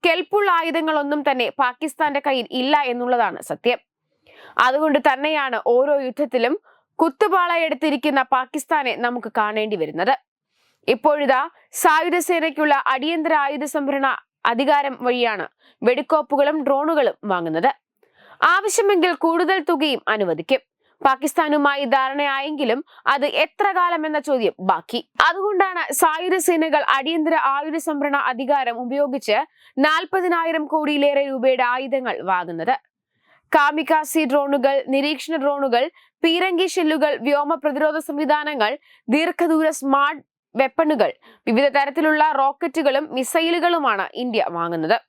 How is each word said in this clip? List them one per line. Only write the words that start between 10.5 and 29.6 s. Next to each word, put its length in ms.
ഇപ്പോഴിതാ 480
സായുധ 460
സേനയ്ക്കുള്ള 480
അടിയന്തര 420
ആയുധ 300
സംഭരണ 340
അധികാരം 440
വഴിയാണ് 400
വെടിക്കോപ്പുകളും 880
ഡ്രോണുകളും 500
വാങ്ങുന്നത്. 400
ആവശ്യമെങ്കിൽ 580
കൂടുതൽ 340
തുകയും 320
അനുവദിക്കും. 480
പാകിസ്ഥാനുമായി 800
ധാരണയായെങ്കിലും 880
അത് 120
എത്ര 220
കാലം 300
എന്ന 200
ചോദ്യം 260
ബാക്കി. 300
അതുകൊണ്ടാണ് 540
സായുധ 360
സേനകൾ 360
അടിയന്തര 400
ആയുധ 240
സംഭരണ 300
അധികാരം 520
ഉപയോഗിച്ച് 540